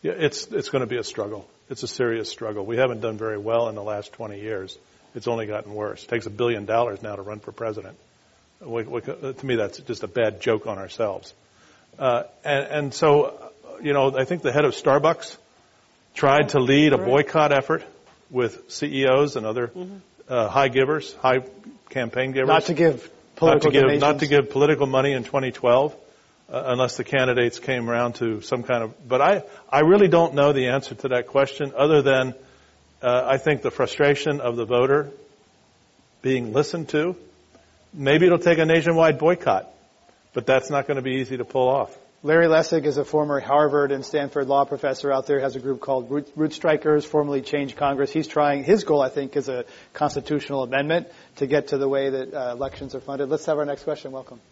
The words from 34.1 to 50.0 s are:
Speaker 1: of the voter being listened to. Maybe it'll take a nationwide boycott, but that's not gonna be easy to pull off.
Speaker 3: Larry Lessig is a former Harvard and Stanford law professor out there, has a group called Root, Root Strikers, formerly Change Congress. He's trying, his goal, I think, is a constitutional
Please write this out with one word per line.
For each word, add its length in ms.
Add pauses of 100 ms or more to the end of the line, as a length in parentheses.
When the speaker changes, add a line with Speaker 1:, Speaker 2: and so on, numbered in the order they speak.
Speaker 1:
of 160
the 100
voter 440 (1120)
being 320
listened 360
to. 260 (800)
Maybe 300
it'll 140
take 180
a 80
nationwide 540
boycott, 500 (640)
but 140
that's 220
not 180
gonna 160
be 140
easy 200
to 80
pull 240
off. 260 (280)
Speaker 3:
Larry 240
Lessig 380
is 120
a 80
former 340
Harvard 520
and 140
Stanford 420
law 180
professor 460
out 160
there, 140
has 140
a 40
group 220
called 280
Root, 260
Root 180
Strikers, 520
formerly 360
Change 340
Congress. 360
He's 160
trying, 360
his 200
goal, 180
I 80
think, 260
is 140
a 160 (280)
constitutional 720